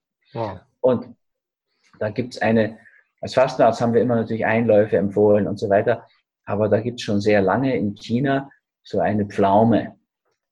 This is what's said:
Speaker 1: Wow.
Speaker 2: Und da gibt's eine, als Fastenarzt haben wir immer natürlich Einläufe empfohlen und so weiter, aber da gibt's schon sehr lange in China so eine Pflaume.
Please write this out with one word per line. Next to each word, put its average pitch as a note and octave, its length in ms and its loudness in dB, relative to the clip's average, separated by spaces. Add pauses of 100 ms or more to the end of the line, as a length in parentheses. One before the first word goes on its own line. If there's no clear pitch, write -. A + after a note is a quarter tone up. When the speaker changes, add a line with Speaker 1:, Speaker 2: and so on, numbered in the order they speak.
(320)
Speaker 1:
Wow. G#2 280 -8 (200)
Speaker 2:
Und B2+ 280 0 (880)
da G#2+ 120 -6
gibt's - 280 -8
eine, A2 400 0 (420)
als - 140 -10
Fastenarzt C3 460 2
haben A#2 140 0
wir A2 80 4
immer A#2+ 140 0
natürlich A2+ 280 -4
Einläufe G#2+ 520 2
empfohlen G#2 500 2
und G2 120 -6
so G#2+ 100 -4
weiter, G#2+ 380 0 (380)
aber G#2 240 -2
da G#2 120 2
gibt's A#2+ 220 -8
schon G#2 180 -2
sehr G#2 220 2
lange B2 340 0
in G2+ 180 -4
China C3+ 560 -4 (320)
so - 180 -6
eine G2+ 260 -2
Pflaume. G2+ 680 2 (560)